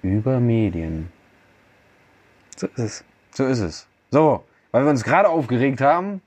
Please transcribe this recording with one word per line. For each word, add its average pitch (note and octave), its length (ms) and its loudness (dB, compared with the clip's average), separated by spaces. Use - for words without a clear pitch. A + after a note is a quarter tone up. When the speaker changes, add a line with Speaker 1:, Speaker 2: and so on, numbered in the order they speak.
Speaker 1:
Über G#2+ 380 0
Medien. E2+ 680 0
Speaker 2:
So - 120 -8
ist - 100 -10
es. A2+ 260 -8
Speaker 1:
So C3+ 140 -2
ist B2+ 140 0
es. E2+ 260 -6
So, C#3+ 340 2
weil B2+ 140 2
wir D3 60 4
uns C3 140 0
gerade E3+ 240 4
aufgeregt C3 520 0
haben. F3+ 460 0